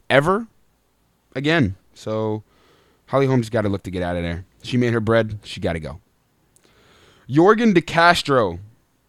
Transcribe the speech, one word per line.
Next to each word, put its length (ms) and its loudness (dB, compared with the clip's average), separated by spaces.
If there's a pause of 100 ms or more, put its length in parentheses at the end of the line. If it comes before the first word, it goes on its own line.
ever 380 2 (880)
again. 420 0 (180)
So 500 -6 (640)
Holly 200 0
Holm's 240 0
gotta 200 -2
look 140 -4
to 60 -12
get 120 -6
out 140 -4
of 60 -4
there. 220 -6 (180)
She 140 -6
made 160 0
her 80 0
bread. 420 0
She 180 -16
gotta 200 -4
go. 180 -12 (1300)
Yorgan 440 4
De 80 4
Castro 800 2 (500)